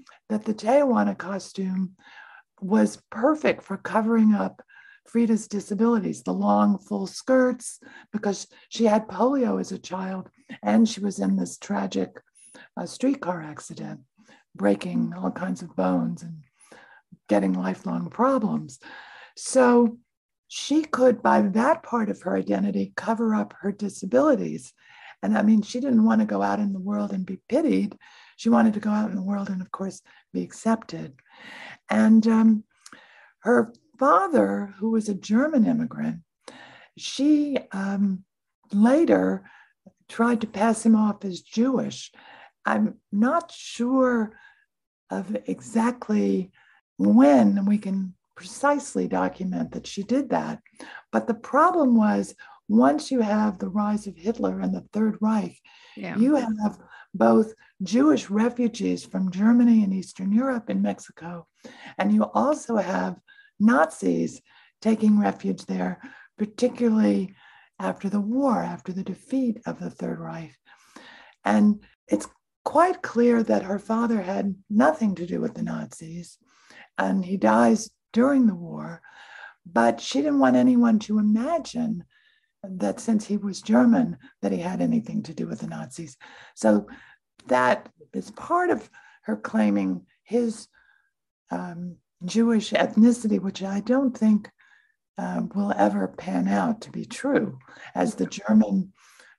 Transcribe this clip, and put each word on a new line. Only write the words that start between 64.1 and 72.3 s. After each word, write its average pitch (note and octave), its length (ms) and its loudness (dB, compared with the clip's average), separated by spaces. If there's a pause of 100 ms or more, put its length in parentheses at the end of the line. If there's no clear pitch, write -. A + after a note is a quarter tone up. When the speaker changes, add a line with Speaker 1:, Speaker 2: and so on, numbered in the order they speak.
Speaker 1:
taking G#3+ 380 2
refuge F#3+ 460 -2
there, F#3 360 -6 (360)
particularly G#3+ 1000 0 (440)
after F#3+ 300 -6
the G3+ 120 -2
war, A3+ 420 0
after F3 280 -10
the F#3+ 120 -6
defeat A#3 640 -4
of - 140 -8
the F3 100 -10
Third E3 300 -8
Reich. E3 360 -12 (880)
And G#3 360 4 (260)
it's - 200 -2 (360)